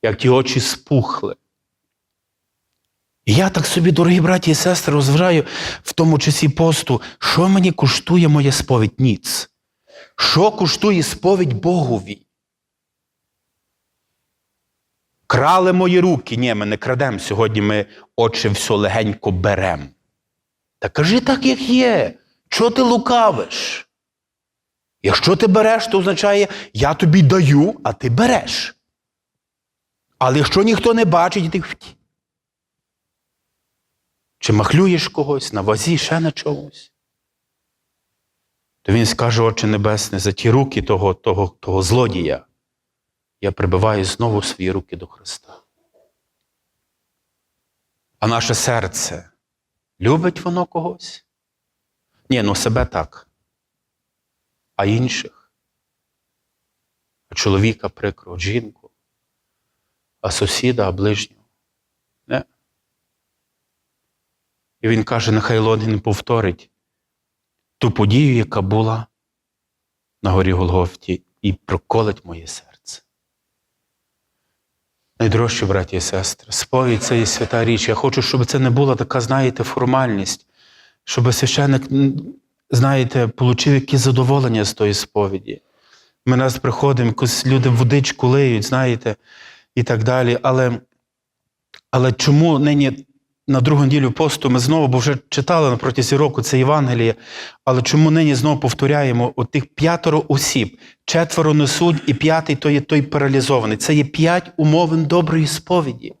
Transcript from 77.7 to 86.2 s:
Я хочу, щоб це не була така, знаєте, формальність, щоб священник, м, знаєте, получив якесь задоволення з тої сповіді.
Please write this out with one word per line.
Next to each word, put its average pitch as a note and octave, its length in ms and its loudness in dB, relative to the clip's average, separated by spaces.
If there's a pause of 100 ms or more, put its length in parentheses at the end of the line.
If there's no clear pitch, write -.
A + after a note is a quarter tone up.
Я A2+ 60 0
хочу, G#2+ 280 -2
щоб B2 240 0
це - 120 -4
не C3 120 2
була C3+ 260 2
така, - 240 -4
знаєте, C3 440 -2
формальність, B2 800 -2 (580)
щоб A#2+ 300 0
священник, C3+ 580 0
м, C#3 420 0 (360)
знаєте, B2+ 580 0
получив B2 460 0
якесь C3+ 260 0
задоволення B2+ 640 0
з G2+ 100 -6
тої G#2 200 0
сповіді. G2 680 -6 (640)